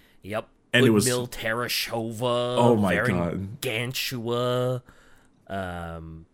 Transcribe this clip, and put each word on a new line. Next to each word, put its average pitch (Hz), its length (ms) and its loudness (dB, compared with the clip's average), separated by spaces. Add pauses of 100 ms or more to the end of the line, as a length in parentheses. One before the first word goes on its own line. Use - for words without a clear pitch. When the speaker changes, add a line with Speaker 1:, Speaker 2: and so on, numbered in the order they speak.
(240)
Speaker 1:
Yep. 104 240 -6 (260)
Speaker 2:
And 123 120 8
it 120 40 8
was 110 180 6
Speaker 1:
Udmil 123 220 0
Tereshova, 120 1300 -2
Speaker 2:
Oh 120 180 6
my 95 200 2
God. 98 680 -2
Speaker 1:
Varangantua. 123 1200 -2 (680)
Um, 82 880 -8